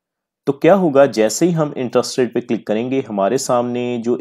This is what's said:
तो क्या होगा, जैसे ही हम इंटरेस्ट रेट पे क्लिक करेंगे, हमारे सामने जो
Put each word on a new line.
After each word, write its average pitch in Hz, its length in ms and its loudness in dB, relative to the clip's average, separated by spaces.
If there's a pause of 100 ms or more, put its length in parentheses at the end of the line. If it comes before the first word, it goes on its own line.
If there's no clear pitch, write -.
(480)
तो 139 60 0
क्या 160 220 4
होगा, 143 320 4
जैसे 110 380 0
ही 180 60 2
हम 156 260 -2
इंटरेस्ट 120 420 -2
रेट 120 140 0
पे 123 80 0
क्लिक - 260 -6
करेंगे, 127 340 -2
हमारे 104 360 -2
सामने 123 600 -2
जो 117 240 -2